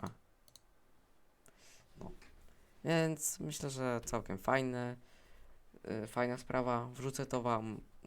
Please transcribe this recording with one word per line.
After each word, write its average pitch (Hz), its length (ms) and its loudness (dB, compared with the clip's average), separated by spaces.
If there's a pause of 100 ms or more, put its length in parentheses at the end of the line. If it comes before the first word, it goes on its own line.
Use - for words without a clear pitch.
A. - 80 -6 (1900)
No. - 120 -10 (720)
Więc 160 560 4
myślę, 147 300 -4
że 127 360 0
całkiem 101 320 -2
fajne, 123 600 2 (1080)
y, 110 40 -4
fajna 123 300 0
sprawa. 123 480 2
Wrzucę 131 400 -4
to 127 160 0
wam 110 400 0 (260)